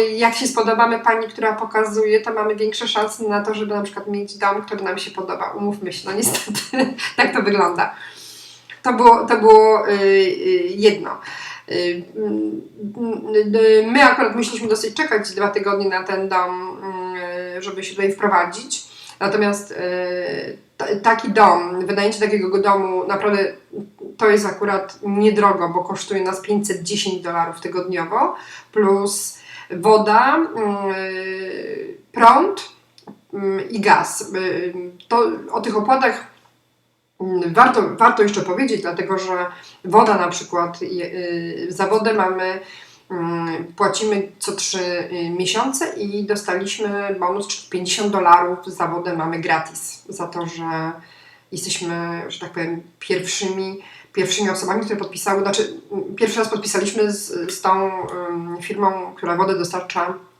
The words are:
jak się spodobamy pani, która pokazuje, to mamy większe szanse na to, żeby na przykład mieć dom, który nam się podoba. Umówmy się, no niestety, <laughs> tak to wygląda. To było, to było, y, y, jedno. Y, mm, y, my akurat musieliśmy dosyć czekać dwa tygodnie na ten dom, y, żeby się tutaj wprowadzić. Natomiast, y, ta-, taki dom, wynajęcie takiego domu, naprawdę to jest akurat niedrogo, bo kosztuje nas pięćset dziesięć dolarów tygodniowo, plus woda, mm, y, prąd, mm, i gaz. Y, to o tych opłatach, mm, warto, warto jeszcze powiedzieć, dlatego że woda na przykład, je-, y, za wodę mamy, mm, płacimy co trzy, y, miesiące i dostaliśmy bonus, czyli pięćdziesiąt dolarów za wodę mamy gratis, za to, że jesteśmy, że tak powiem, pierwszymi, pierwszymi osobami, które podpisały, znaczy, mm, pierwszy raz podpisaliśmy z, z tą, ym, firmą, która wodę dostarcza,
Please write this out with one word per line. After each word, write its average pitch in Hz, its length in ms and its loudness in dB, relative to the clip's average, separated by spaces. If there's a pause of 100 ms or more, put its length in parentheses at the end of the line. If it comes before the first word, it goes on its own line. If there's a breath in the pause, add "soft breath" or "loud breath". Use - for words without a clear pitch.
(160)
jak 233 200 2
się 269 120 -2
spodobamy 233 520 2
pani, 226 280 0
która 214 260 -2
pokazuje, 214 680 0
to 226 120 -6
mamy 214 220 0
większe 214 320 -2
szanse 214 360 -2
na 208 200 -2
to, 214 100 -2
żeby 208 220 -4
na 202 80 -2
przykład 202 240 -10
mieć 202 300 -6
dom, 208 240 0
który 208 220 -8
nam 190 140 -4
się - 140 -10
podoba. 185 460 -6
Umówmy 202 360 -4
się, - 160 -10
no 190 60 -6
niestety, - 800 -2
<laughs> - 240 -8
tak - 160 2
to 233 80 0
wygląda. 196 540 0 (880 loud breath)
To 254 100 2
było, 233 320 8
to 233 120 2
było, 220 520 8
y, 202 40 4
y, 190 840 4
jedno. 202 340 4 (600 loud breath)
Y, 175 320 -2 (120)
mm, 214 1400 -2
y, 220 360 8
my 277 120 6
akurat 240 320 4
musieliśmy 226 320 -4
dosyć 214 280 0
czekać 208 360 0
dwa 202 160 0
tygodnie 202 420 0
na 190 140 -2
ten 190 260 -4
dom, 185 480 -2 (800)
y, 185 40 -10
żeby 190 220 -10
się 190 120 -12
tutaj 196 160 2
wprowadzić. - 800 0 (280 loud breath)
Natomiast, 202 520 0
y, 180 880 -6 (200)
ta-, - 260 -2
taki 202 280 2
dom, 185 540 4
wynajęcie 202 340 0
takiego 202 380 2
domu, 190 500 2
naprawdę 196 460 0 (680)
to 214 80 6
jest 208 160 6
akurat 196 580 -4
niedrogo, 202 680 4
bo 165 140 0
kosztuje 190 400 -4
nas 190 180 -4
pięćset 208 420 -2
dziesięć 190 380 -4
dolarów 170 400 -4
tygodniowo, 180 720 -2 (360 loud breath)
plus 202 640 2 (340 loud breath)
woda, 214 640 6
mm, 208 560 -2
y, 190 1080 -8 (140)
prąd, 302 580 4 (640)
mm, 196 360 -2
i 226 100 -4
gaz. - 420 2
Y, 180 520 -4 (340)
to 233 240 2 (200)
o 233 100 -2
tych 214 160 -4
opłatach, 247 500 2 (920)
mm, 175 320 -2
warto, 240 280 6 (140)
warto - 280 4
jeszcze - 180 2
powiedzieć, 226 400 -2
dlatego 175 360 -4
że 185 280 -4 (400 loud breath)
woda 208 320 6
na 175 100 0
przykład, 170 540 -4
je-, 175 320 -8
y, 170 560 -6
za 190 180 -2
wodę 214 260 2
mamy, 185 460 0 (520 loud breath)
mm, 170 540 -4 (120)
płacimy 196 640 0
co - 120 -6
trzy, 180 600 -4
y, 170 180 -4
miesiące 185 640 -2
i 202 300 -4
dostaliśmy 202 960 -4
bonus, 196 280 -2
czyli - 220 -10
pięćdziesiąt 190 420 -2
dolarów 180 540 4
za 175 220 -4
wodę 175 280 -4
mamy 165 240 -4
gratis, - 720 -4
za 170 180 -8
to, 170 180 -8
że 165 460 -6 (600 loud breath)
jesteśmy, 170 760 -6
że - 120 -14
tak 170 120 -12
powiem, 170 300 -6 (180)
pierwszymi, 190 840 -4 (320 loud breath)
pierwszymi 202 360 0
osobami, 202 360 -2
które 214 140 -4
podpisały, 196 420 -2
znaczy, 202 400 -2 (100)
mm, 196 240 -6
pierwszy 226 240 0
raz 220 100 0
podpisaliśmy 208 640 0
z, 180 420 -6
z - 80 -10
tą, 190 300 2 (380)
ym, 170 320 -8
firmą, 190 540 -2
która 170 200 -4
wodę 190 220 0
dostarcza, 180 560 -4 (260)